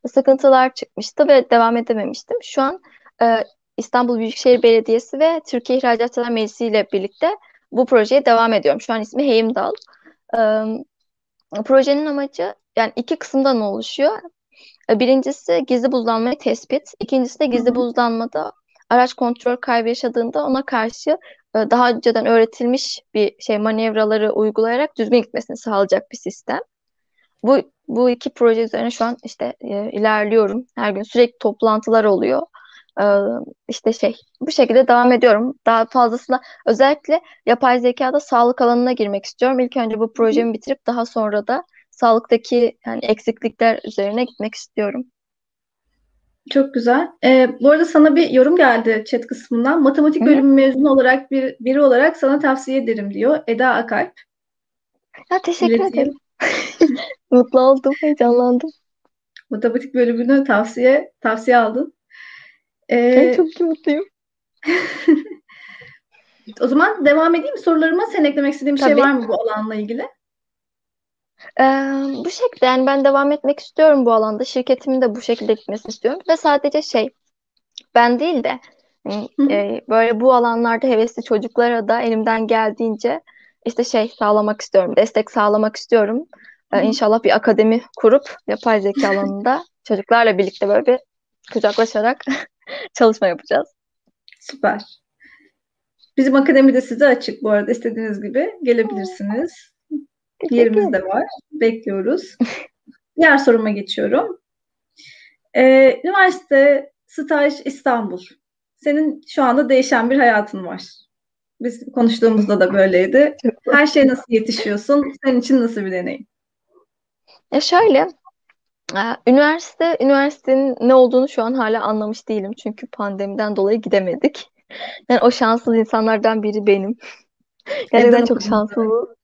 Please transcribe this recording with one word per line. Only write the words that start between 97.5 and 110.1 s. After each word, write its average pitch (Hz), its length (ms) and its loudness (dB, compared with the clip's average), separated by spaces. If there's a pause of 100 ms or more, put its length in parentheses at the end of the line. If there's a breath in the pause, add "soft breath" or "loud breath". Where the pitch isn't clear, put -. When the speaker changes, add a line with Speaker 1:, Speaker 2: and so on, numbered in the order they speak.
Speaker 1:
arada. 208 220 0
İstediğiniz 226 500 -6
gibi 254 280 -4 (120)
gelebilirsiniz. 220 1120 -4 (640)
Speaker 2:
Teşekkür 233 420 2
Speaker 1:
yerimiz 196 120 0
de 190 60 0
Speaker 2:
ederim. 185 60 -4
Speaker 1:
var. 208 200 -2 (280)
Bekliyoruz. 226 880 -4
<laughs> - 800 -10
Diğer 294 180 6
soruma 226 320 2
geçiyorum. 208 720 -4 (1160 soft breath)
Ee, 262 480 6
üniversite, 285 880 2 (140)
staj, 294 480 -2 (100)
İstanbul. 226 560 -4 (560)
Senin 294 520 -2
şu 294 140 -2
anda 254 260 2
değişen 254 420 2